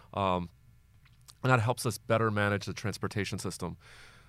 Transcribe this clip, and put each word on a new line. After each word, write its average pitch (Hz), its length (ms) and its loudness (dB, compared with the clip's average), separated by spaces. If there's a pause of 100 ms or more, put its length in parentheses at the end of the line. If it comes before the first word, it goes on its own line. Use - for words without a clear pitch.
(140)
um, 90 340 2 (920)
and 127 100 4
that 120 80 6
helps 117 240 0
us 113 140 -2
better 113 320 2
manage 101 340 2
the 95 80 -6
transportation 98 640 -4
system. 87 380 -6 (520)